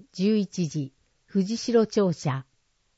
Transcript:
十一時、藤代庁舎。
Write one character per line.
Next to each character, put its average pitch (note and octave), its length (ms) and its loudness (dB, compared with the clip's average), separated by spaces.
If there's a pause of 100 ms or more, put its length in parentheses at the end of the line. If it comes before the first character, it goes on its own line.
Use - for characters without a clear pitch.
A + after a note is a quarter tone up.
(140)
十 G#3 240 2
一 F#3 300 -2
時、 C#3+ 260 -6 (320)
藤 G3 320 -2
代 A#3 280 2
庁 G3+ 280 2
舎。 C3+ 320 -4 (520)